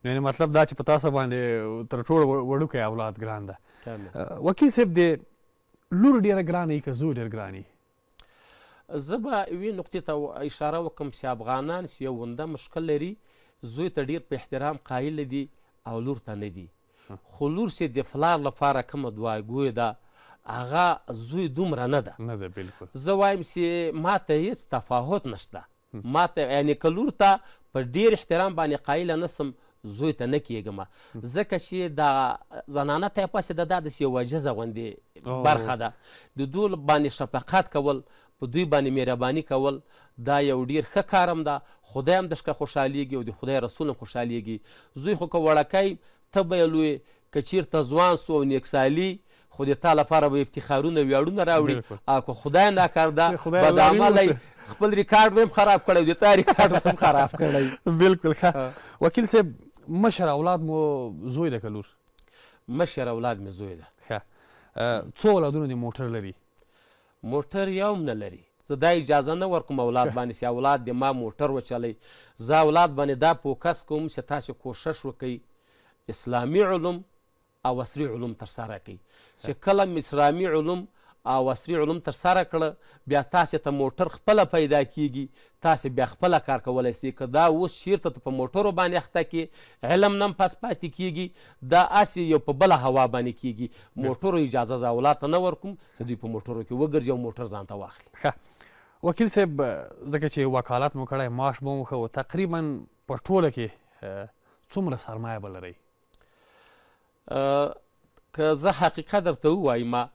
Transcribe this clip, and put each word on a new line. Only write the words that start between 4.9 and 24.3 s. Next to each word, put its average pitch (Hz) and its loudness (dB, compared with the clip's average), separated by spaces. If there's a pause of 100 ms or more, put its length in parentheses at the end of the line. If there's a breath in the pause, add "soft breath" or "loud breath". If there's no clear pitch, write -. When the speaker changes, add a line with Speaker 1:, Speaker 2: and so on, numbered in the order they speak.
Speaker 1:
د 170 4 (720)
لور 233 6
ډېره 190 2
ګرانه 175 -2
وي 147 0
که 139 -6
زوی 139 -2
ډېر 117 -6
ګران 98 -10
وي؟ 95 -14 (1300 soft breath)
Speaker 2:
زه 147 -6
به 220 -4
یوې 190 -8
نقطې 175 -10
ته 156 -4
و-، 147 -6 (140)
اشاره 151 -4
وکړم 156 -8
چې - -14
افغانان 131 -6
چې - -16
یو 127 -8
عمده 120 -10
مشکل 160 -10
لري، 160 -4 (460)
زوی 135 -6
ته 143 -4
ډېر 160 -6
په 139 -4
احترام 139 -6 (120)
قایل 147 -4
دي 135 -6 (380)
او 113 -6
لور 127 -6
ته 107 -12
نه 104 -8
دي. 87 -14 (420 loud breath)
Speaker 1:
ها. 98 -16 (160)
Speaker 2:
خو 143 -4
لور 185 -2
چې - -6 (120)
د 131 -2
پلار 160 0
لپاره 139 -2
کومه 135 -8
دعاګوی 113 -4
ده، 113 -2 (500 soft breath)
هغه 143 0 (100)
زوی 127 -6
دومره 139 -4
نه 135 0
ده. 95 -14
Speaker 1:
نه 117 -8
ده، 98 -10
بالکل. 92 -14
Speaker 2:
زه 143 -2
وایم 196 2
چې 170 -4
ما 175 -2
ته 160 -2